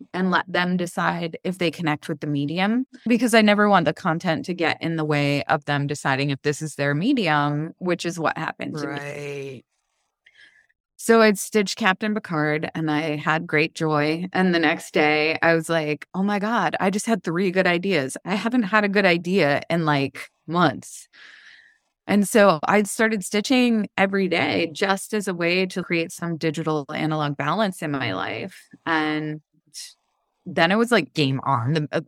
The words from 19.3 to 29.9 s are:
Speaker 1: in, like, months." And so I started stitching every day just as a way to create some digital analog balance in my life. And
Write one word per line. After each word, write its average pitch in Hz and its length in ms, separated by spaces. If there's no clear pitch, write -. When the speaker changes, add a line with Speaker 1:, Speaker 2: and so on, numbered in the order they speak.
Speaker 1:
in, 165 160
like, 143 440
months." 156 600
And 202 200
so 196 360
I 208 200
started 220 400
stitching 226 760
every 196 300
day 170 460
just 196 400
as 208 140
a 190 80
way 175 320
to 185 160
create 170 280
some 170 260
digital 156 520
analog 151 480
balance 185 460
in 151 80
my 123 220
life. 107 540
And 156 560